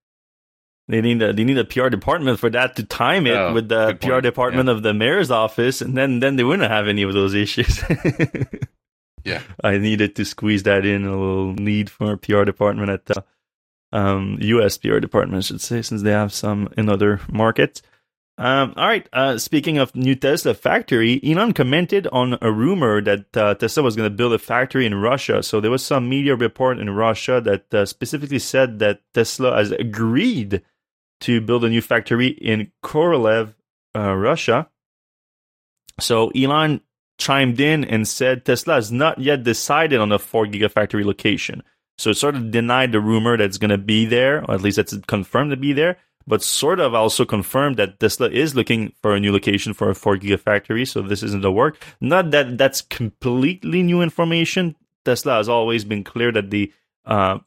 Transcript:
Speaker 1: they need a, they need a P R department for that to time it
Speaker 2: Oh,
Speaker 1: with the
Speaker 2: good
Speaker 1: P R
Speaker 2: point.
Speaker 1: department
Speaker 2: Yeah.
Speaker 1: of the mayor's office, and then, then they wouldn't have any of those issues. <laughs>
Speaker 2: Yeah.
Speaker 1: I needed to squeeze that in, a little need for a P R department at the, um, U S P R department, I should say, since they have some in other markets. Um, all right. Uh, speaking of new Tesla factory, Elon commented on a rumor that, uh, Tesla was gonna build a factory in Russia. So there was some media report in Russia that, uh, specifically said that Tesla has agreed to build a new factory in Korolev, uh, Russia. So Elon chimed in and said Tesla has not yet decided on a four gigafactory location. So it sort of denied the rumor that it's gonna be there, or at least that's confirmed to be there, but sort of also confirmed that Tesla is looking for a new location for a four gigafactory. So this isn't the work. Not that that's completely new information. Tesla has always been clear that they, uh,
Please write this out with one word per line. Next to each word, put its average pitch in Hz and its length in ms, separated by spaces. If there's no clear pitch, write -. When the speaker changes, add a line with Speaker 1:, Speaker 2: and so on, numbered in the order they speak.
Speaker 1:
they 113 100
need 117 220
a, 107 100
they 110 140
need 135 120
a 117 60
P - 160
R 131 100
department 131 500
for 120 100
that 123 260
to 117 80
time 147 420
it 117 120
Speaker 2:
Oh, 90 160
Speaker 1:
with 113 160
the 110 220
Speaker 2:
good 87 100
Speaker 1:
P 127 80
R 127 60
Speaker 2:
point. 127 80
Speaker 1:
department 123 440
Speaker 2:
Yeah. 123 60
Speaker 1:
of 107 100
the 107 100
mayor's 127 380
office, 117 500
and 127 140
then, 131 240
then 139 160
they 127 80
wouldn't 139 260
have 104 200
any 101 140
of 98 100
those 98 220
issues. 104 520
<laughs> 170 60
Speaker 2:
Yeah. 87 160
Speaker 1:
I 101 160
needed 104 380
to 107 80
squeeze 104 400
that 98 220
in, 101 200
a 98 60
little 95 420
need 104 360
for 104 240
a 95 40
P - 160
R 101 120
department 104 440
at 98 160
the, - 200
um, 98 480
U 110 240
S 98 140
P 104 120
R 107 120
department, 95 420
I - 20
should 104 140
say, 120 220
since 110 200
they 104 100
have 104 220
some 104 440
in 110 100
other 104 320
markets. 113 520
Um, 135 400
all 170 100
right. 220 240
Uh, 131 260
speaking 156 400
of 135 160
new 127 220
Tesla 139 380
factory, 123 680
Elon 185 300
commented 170 640
on 127 280
a 117 80
rumor 113 520
that, 101 340
uh, 104 200
Tesla 117 280
was 113 140
gonna 110 120
build 117 220
a 110 80
factory 127 460
in 104 100
Russia. 107 480
So 110 160
there 107 100
was 131 160
some 127 220
media 139 300
report 120 420
in 104 100
Russia 113 540
that, 101 300
uh, 101 120
specifically 143 540
said 123 400
that 104 220
Tesla 120 440
has 104 140
agreed 113 880
to 120 220
build 117 240
a 113 40
new 113 120
factory 120 480
in 107 420
Korolev, 113 720
uh, 101 220
Russia. 123 540
So 113 300
Elon 147 500
chimed 135 420
in 147 240
and 110 240
said 127 380
Tesla 139 300
has 113 180
not 147 260
yet 135 240
decided 143 560
on 104 140
a 101 40
four 113 280
gigafactory 104 580
location. - 580
So - 140
it - 20
sort 143 220
of 117 140
denied 120 440
the 107 80
rumor 113 340
that 107 80
it's 98 140
gonna 104 200
be 107 280
there, 127 400
or - 80
at 95 80
least 101 160
that's 104 180
confirmed 120 420
to 135 60
be 139 160
there, 165 240
but 107 160
sort 170 380
of 135 140
also 110 320
confirmed 131 500
that 101 240
Tesla 110 300
is 135 260
looking 113 460
for 107 120
a 101 60
new 101 140
location 101 400
for 101 160
a 95 60
four 101 200
gigafactory. 101 720
So 110 140
this 98 200
isn't 104 200
the 98 100
work. 131 320
Not 160 320
that 127 260
that's 135 240
completely 131 1000
new 175 180
information. 165 760
Tesla 127 300
has 107 160
always 117 340
been 101 220
clear 120 260
that 101 200
they, 101 200
uh, 98 420